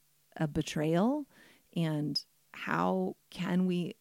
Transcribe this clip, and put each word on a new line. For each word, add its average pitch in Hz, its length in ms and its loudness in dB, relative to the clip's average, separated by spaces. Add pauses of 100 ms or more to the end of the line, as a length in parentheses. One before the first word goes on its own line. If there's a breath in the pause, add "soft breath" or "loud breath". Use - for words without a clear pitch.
(360)
a 160 100 2
betrayal? 165 800 0 (480 loud breath)
And 151 500 0 (280)
how 185 640 0 (140)
can 180 360 0
we 175 340 -2